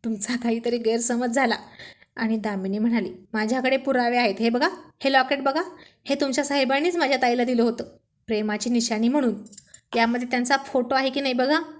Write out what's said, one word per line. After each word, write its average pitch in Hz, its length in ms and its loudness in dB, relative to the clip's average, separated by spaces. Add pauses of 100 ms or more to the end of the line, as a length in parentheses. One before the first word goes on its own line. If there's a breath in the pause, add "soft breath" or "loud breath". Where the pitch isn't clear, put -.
तुमचा 226 320 -2
काहीतरी 233 420 0
गैरसमज 233 560 0
झाला." 247 220 2 (600 loud breath)
आणि 226 200 0
दामिनी 202 420 -4
म्हणाली, 226 340 0 (200)
"माझ्याकडे 254 440 0
पुरावे 247 400 0
आहेत. 233 220 2
हे 226 100 2
बघा, 247 200 2 (320)
हे 269 120 2
लॉकेट 269 300 2
बघा, 269 200 0 (420 loud breath)
हे 277 100 0
तुमच्या 277 300 0
साहेबांनीच 285 520 2
माझ्या 277 260 2
ताईला 240 220 2
दिलं 240 180 2
होतं 233 220 0 (440)
प्रेमाची 214 420 -2
निशाणी 233 380 2
म्हणून. 254 260 2 (640 loud breath)
यामध्ये 240 340 0
त्यांचा 247 260 0 (100)
फोटो 247 280 -2
आहे 269 160 2
की 269 100 -4
नाही 269 140 -2
बघा." 269 260 2 (200)